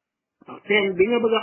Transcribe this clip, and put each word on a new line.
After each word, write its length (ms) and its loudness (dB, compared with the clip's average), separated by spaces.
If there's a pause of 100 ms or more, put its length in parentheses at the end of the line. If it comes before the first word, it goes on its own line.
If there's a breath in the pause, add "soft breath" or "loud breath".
(460)
Waaw, 200 -18
teen 300 0
bi 100 4
nga 120 0
bëgg 160 0
a 80 0